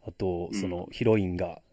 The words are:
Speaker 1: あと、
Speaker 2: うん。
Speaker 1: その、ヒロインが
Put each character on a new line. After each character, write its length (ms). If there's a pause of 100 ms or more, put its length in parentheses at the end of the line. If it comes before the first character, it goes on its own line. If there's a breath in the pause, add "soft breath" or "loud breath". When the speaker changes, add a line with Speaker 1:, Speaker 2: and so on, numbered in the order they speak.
Speaker 1:
あ 80
と、 420
Speaker 2:
う 20
ん。 60
Speaker 1:
そ 60
の、 240
ヒ 120
ロ 140
イ 80
ン 100
が 380